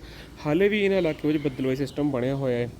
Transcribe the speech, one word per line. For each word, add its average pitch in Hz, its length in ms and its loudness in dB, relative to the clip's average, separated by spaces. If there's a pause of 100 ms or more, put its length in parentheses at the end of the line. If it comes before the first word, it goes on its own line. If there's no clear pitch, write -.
(460)
ਹਾਲੇ 170 240 4
ਵੀ 208 160 2
ਇਹਨਾਂ 196 120 2
ਇਲਾਕਿਆਂ 156 360 0
ਵਿੱਚ 151 100 0
ਬੱਦਲਵਾਈ 131 320 0
ਸਿਸਟਮ 143 360 -2
ਬਣਿਆ 131 240 0
ਹੋਇਆ 131 220 0
ਹੈ। 120 120 -2 (100)